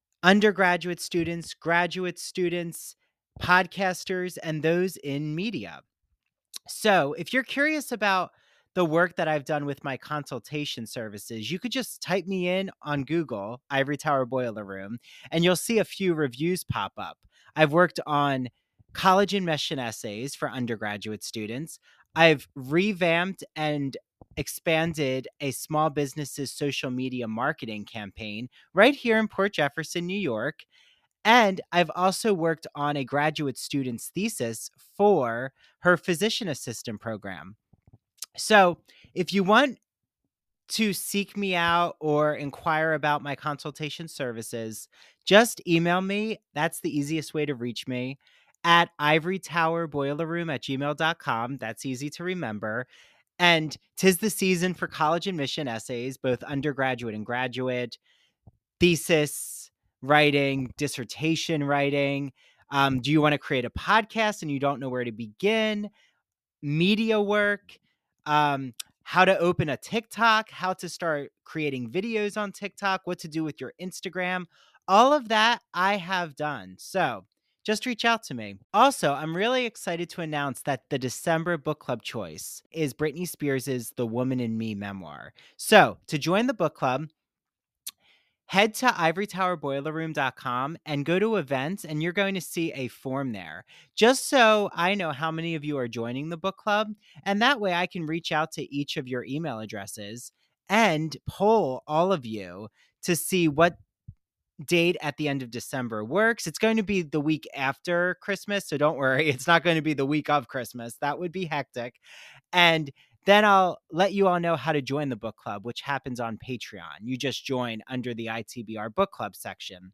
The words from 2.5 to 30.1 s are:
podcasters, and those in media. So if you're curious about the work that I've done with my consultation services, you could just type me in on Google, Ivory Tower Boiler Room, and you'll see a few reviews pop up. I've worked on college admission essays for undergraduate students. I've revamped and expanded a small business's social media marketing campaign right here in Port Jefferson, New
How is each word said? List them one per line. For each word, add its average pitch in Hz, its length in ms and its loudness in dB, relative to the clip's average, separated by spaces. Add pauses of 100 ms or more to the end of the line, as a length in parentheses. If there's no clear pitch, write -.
podcasters, 180 1000 0
and 156 220 -4
those 175 340 2
in 147 380 -4
media. 135 460 -6 (840)
So 170 460 2
if 160 200 -8
you're 254 100 2
curious 294 480 -2
about 196 400 0 (420)
the 180 120 2
work 165 320 2
that 170 100 0
I've 151 180 0
done 147 200 -2
with 143 180 -6
my 135 140 -6
consultation 143 880 -8
services, 110 680 -10
you 185 80 -4
could 240 140 -8
just - 280 -8
type 175 240 -2
me 180 220 -2
in 185 220 -2 (140)
on 147 200 -2
Google, 123 680 -4
Ivory 139 280 0
Tower 139 280 2
Boiler 117 380 -4
Room, 98 340 -10 (320)
and 170 140 2
you'll 180 140 6
see 233 220 0
a 190 60 2
few 185 280 0
reviews 156 500 -2
pop 101 340 -4
up. 87 200 -10 (380)
I've 147 180 6
worked 170 320 4
on 143 420 0 (460)
college 190 400 4
admission 170 440 -2
essays 117 580 -8
for 147 140 -6
undergraduate 107 720 -6
students. 113 580 -8 (360)
I've 160 400 6
revamped 175 880 0 (120)
and 147 420 -2 (400)
expanded 156 880 -2 (140)
a 139 100 -2
small 156 380 0
business's 143 640 -6
social 143 380 -4
media 127 380 -4
marketing 110 560 -4
campaign 107 640 -10 (260)
right 240 220 6
here 226 220 0
in 220 100 0
Port 202 260 -2
Jefferson, 160 520 -2
New 185 120 -4